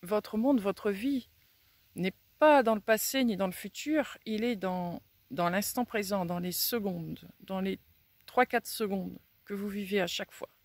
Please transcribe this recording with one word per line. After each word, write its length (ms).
votre 360
monde, 220
votre 320
vie 380
n'est 200
pas 240
dans 120
le 60
passé 420
ni 140
dans 80
le 80
futur, 720
il 180
est 120
dans, 460
dans 180
l'instant 360
présent, 400
dans 140
les 120
secondes, 680
dans 200
les 180
trois, 200
quatre 220
secondes 500
que 80
vous 160
vivez 320
à 60
chaque 240
fois. 180